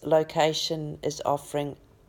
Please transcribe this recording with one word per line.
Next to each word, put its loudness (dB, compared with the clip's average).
location 2
is -4
offering -2